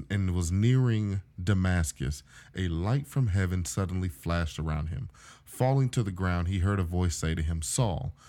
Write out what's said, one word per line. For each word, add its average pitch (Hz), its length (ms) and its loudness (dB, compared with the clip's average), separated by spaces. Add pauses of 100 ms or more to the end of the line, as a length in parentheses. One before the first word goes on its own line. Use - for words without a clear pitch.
and 95 240 0
was 87 200 0
nearing 110 680 2 (240)
Damascus, 90 800 0 (320)
a 92 140 -2
light 104 360 -2
from 131 220 0
heaven 92 380 2
suddenly 92 420 -2
flashed 85 500 -2
around 78 300 -2
him. 110 220 -6 (340)
Falling 131 460 2
to 123 120 0
the 98 120 -2
ground, 90 340 0
he 95 120 0
heard 98 200 2
a 92 40 2
voice 87 340 0
say 80 180 -2
to 80 60 -2
him, 80 200 -2
"Saul, 92 520 -2 (160)